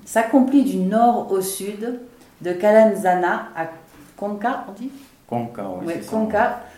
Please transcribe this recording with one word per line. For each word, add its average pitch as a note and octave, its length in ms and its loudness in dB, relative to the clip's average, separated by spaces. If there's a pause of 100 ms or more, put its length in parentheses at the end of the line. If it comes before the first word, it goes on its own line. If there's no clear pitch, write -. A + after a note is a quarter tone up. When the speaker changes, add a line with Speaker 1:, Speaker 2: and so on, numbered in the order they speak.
Speaker 1:
s'accomplit C4 600 2
du F#3 120 -2
nord G#3+ 540 2
au F#3+ 100 0
sud G#3+ 600 -8 (420)
de F3 100 -4
Calenzana G3 1040 4
à D#3+ 100 -6 (500)
Conca, G#3 520 -6
on G3+ 40 -16
dit ? A#3+ 180 -12 (360)
Speaker 2:
Conca, A#2 360 -8
ouais, F#2 240 -10
Speaker 1:
Ouais, E3 100 -6
Speaker 2:
c'est - 60 -12
ça, - 80 -16
Speaker 1:
Conca, G#3+ 360 0
Speaker 2:
ouais. - 80 -4 (240)